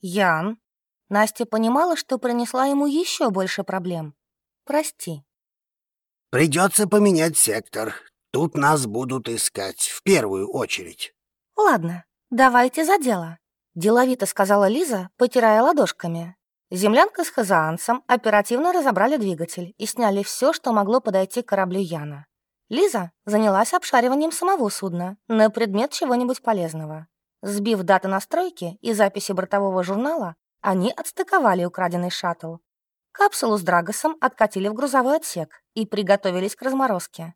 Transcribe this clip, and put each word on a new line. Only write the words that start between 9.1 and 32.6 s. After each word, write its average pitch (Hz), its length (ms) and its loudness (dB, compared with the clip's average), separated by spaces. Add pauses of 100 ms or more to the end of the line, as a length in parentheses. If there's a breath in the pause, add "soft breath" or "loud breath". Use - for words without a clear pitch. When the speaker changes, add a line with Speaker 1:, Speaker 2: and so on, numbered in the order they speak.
Speaker 2:
искать 101 520 -6
в - 220 -6
первую 107 440 2
очередь. - 680 -8 (420)
Speaker 1:
Ладно, 180 480 0 (240)
давайте 254 560 4
за 381 140 2
дело, 180 400 -4 (340)
деловито 233 540 2
сказала 202 400 4
Лиза, 226 500 -2
потирая 233 460 4
ладошками. 180 720 0 (340)
Землянка 220 540 2
с - 60 -4
Хазаанцем 185 760 0
оперативно 240 680 2
разобрали 269 460 2
двигатель 180 600 -6
и 214 100 -8
сняли 202 340 0
всё, 262 320 -2
что - 180 -4
могло 214 300 2
подойти 190 400 -2
к - 60 -10
кораблю 190 320 -2
Яна. 151 480 -8 (420)
Лиза 233 420 -2 (140)
занялась 214 480 2
обшариванием 294 580 0
самого 339 380 0
судна 185 480 -8 (100)
на 220 220 4
предмет 226 420 -2
чего-нибудь 247 520 -2
полезного. 160 640 -4 (340)
Сбив 202 400 -2
даты 185 260 4
настройки 196 720 -4
и 226 120 -4
записи 202 380 0
бортового 185 520 -2
журнала, 208 520 -4 (260)
они 190 300 0
отстыковали 277 720 0
украденный 175 460 -4
шаттл. 165 460 -8 (540)